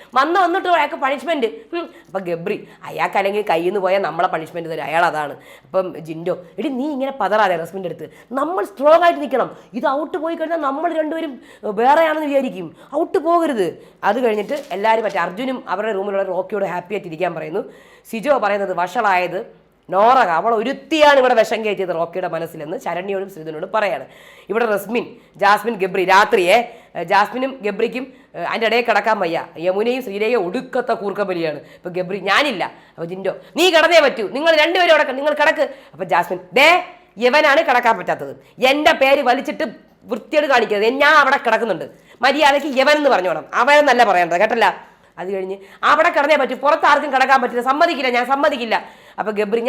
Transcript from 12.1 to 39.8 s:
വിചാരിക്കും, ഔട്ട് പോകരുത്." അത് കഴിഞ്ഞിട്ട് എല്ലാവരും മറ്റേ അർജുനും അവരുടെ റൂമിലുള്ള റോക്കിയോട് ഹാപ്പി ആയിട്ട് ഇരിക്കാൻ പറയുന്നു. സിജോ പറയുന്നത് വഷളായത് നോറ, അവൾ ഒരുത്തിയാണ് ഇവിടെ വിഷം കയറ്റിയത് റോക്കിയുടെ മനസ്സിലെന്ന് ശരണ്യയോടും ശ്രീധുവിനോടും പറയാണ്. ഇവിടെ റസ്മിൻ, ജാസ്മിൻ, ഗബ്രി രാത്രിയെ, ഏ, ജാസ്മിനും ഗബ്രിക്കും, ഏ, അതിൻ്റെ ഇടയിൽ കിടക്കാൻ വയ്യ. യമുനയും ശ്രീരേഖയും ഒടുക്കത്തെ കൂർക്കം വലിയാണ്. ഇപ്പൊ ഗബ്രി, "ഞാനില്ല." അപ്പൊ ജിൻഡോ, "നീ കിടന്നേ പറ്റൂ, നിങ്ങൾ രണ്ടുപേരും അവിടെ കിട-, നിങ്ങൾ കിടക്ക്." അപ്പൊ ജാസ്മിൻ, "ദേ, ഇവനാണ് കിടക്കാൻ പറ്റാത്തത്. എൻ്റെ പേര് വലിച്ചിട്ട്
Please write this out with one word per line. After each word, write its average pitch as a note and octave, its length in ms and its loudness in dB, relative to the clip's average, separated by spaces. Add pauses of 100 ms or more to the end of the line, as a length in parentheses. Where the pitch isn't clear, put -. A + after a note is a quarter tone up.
വിചാരിക്കും, G#3+ 480 -2 (200)
ഔട്ട് E4 220 -2
പോകരുത്." D4 680 0 (160)
അത് A3+ 220 0
കഴിഞ്ഞിട്ട് G#3+ 460 -2
എല്ലാവരും A3 320 0
മറ്റേ G3 160 -4
അർജുനും G3+ 480 -4
അവരുടെ G#3 260 -4
റൂമിലുള്ള G3 300 -2
റോക്കിയോട് F#3+ 420 -4
ഹാപ്പി F3 300 -6
ആയിട്ട് F3 120 -8
ഇരിക്കാൻ E3 280 -4
പറയുന്നു. D#3 280 -6 (460)
സിജോ A#3+ 280 0
പറയുന്നത് G3+ 400 -2
വഷളായത് F3+ 920 -2 (260)
നോറ, A3+ 220 6 (220)
അവൾ G#3+ 200 0
ഒരുത്തിയാണ് C#4+ 600 4
ഇവിടെ B3+ 200 4
വിഷം A3 260 0
കയറ്റിയത് F#3 340 -2
റോക്കിയുടെ E3+ 360 -4
മനസ്സിലെന്ന് D#3+ 500 -8
ശരണ്യയോടും F#3+ 440 -6
ശ്രീധുവിനോടും D#3+ 440 -12
പറയാണ്. F#3 320 -2 (440)
ഇവിടെ A3+ 160 0
റസ്മിൻ, G#3 400 -2 (360)
ജാസ്മിൻ, G#3 420 2
ഗബ്രി F#3+ 200 -2 (100)
രാത്രിയെ, G3+ 440 6 (380)
ഏ, E3+ 80 -8
ജാസ്മിനും A#3 640 0
ഗബ്രിക്കും, A#3 480 -4 (220)
ഏ, E3 40 -10 (100)
അതിൻ്റെ A3 180 -2
ഇടയിൽ A#3 220 2
കിടക്കാൻ G#3 300 0
വയ്യ. E3 260 -2 (200)
യമുനയും A3 400 0
ശ്രീരേഖയും G#3 420 -2
ഒടുക്കത്തെ A#3 540 -4
കൂർക്കം G3+ 300 -4
വലിയാണ്. D#3+ 280 -4 (180)
ഇപ്പൊ - 200 -14
ഗബ്രി, F#3 220 -6 (100)
"ഞാനില്ല." G#3+ 340 2 (300)
അപ്പൊ E3 180 -12
ജിൻഡോ, F#3+ 220 -6 (240)
"നീ D#4+ 120 4
കിടന്നേ E4 360 4
പറ്റൂ, G#3+ 200 -2 (120)
നിങ്ങൾ D#4+ 140 2 (100)
രണ്ടുപേരും E4+ 320 2
അവിടെ D4+ 100 4
കിട-, C4 120 -4
നിങ്ങൾ C#4+ 180 -2
കിടക്ക്." D4 320 -2 (280)
അപ്പൊ E3 120 -12
ജാസ്മിൻ, F3 340 -2 (140)
"ദേ, C4+ 160 4 (480)
ഇവനാണ് C#4+ 520 4
കിടക്കാൻ A#3+ 280 2
പറ്റാത്തത്. D3 360 -6 (380)
എൻ്റെ D4+ 200 4
പേര് C#4 380 4
വലിച്ചിട്ട് C#4+ 360 -2 (460)